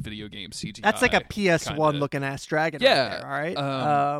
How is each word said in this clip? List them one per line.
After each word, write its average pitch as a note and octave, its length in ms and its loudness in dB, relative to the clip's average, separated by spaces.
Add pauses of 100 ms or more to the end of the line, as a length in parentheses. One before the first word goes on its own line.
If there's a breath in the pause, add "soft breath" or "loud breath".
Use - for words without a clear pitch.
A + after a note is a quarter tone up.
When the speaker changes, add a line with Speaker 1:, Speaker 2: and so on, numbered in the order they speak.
Speaker 1:
video G#2+ 260 -8
game G#2 240 -12
C - 220 -8
G A#2 100 -14
I. G#3+ 80 4
Speaker 2:
That's G#3+ 100 -2
like A#3+ 140 4
a F3+ 60 4
P G3+ 280 0
S E3 220 4
one D3+ 220 4
Speaker 1:
kinda. D3 80 -4
Speaker 2:
looking C#3 240 -2
ass C3+ 200 -6
dragon D#3 380 0
Speaker 1:
Yeah. G#3+ 200 6
Speaker 2:
right G2+ 180 -4
there, - 40 -12
all C#3 140 -6
right? D#3+ 180 -4
Speaker 1:
Um, C#3+ 640 0